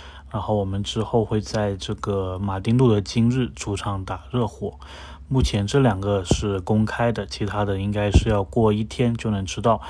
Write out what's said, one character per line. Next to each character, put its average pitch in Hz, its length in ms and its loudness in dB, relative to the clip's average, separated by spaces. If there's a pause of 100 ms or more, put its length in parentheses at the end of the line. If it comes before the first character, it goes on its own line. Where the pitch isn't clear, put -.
(320)
然 107 100 -6
后 107 140 -2
我 101 80 0
们 95 200 -4
之 107 200 -4
后 110 220 2
会 107 160 0
在 104 340 -2
这 104 200 -6
个 95 440 -4
马 95 220 -4
丁 113 160 2
路 127 120 8
德 104 120 4
金 117 280 2
日 123 180 0
主 - 280 -6
场 98 280 -4
打 92 280 -8
热 123 140 0
火， - 280 -8 (560)
目 131 120 2
前 101 240 2
这 139 140 2
两 107 220 4
个 98 240 0
是 98 340 0
公 107 240 2
开 117 260 0
的， 104 160 -4
其 - 200 -6
他 104 180 -2
的 98 160 -2
应 98 100 -2
该 104 220 0
是 - 160 6
要 104 160 2
过 107 300 4
一 107 100 0
天 117 320 -2
就 113 140 -4
能 98 160 -2
知 101 160 -8
道， 110 180 4 (100)